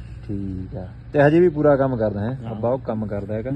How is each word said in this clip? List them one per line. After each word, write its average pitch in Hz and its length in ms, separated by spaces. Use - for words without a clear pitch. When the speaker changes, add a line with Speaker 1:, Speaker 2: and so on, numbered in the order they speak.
Speaker 1:
ਠੀਕ 95 480
ਆ। 95 120
ਤੇ 147 100
ਹਜੇ 151 160
ਵੀ 180 100
ਪੂਰਾ 147 260
ਕੰਮ 131 220
ਕਰਦਾ 104 240
ਹੈ? 127 240
Speaker 2:
ਹਾਂ। 110 100
Speaker 1:
ਬਹੁਤ 120 280
ਕੰਮ 110 220
ਕਰਦਾ 101 280
ਹੈਗਾ। 113 220